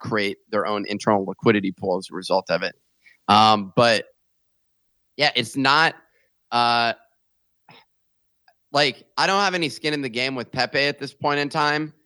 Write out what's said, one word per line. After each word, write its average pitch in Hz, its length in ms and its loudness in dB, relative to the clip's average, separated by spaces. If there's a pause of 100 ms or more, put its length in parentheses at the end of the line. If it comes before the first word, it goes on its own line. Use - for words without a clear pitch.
create 101 380 -4 (120)
their 101 160 -2
own 104 200 -4
internal 104 380 0
liquidity 98 480 -2
pool 95 260 -4
as 92 140 -14
a - 20 -10
result 92 360 -4
of 87 120 -2
it. 92 140 -8 (500)
Um, 104 480 4
but 117 300 2 (1120)
yeah, 143 180 2
it's 123 220 -4
not, 139 400 2 (560)
uh, 120 400 2 (1800)
like, 143 320 0 (140)
I 151 80 2
don't 196 140 2
have 190 140 0
any 165 140 -2
skin 151 240 -6
in 147 100 -2
the 131 60 -6
game 127 280 -4
with 117 160 -8
Pepe 123 260 -2
at 143 220 0
this 139 120 -12
point 143 280 0
in 143 80 -2
time. 151 440 -2 (140)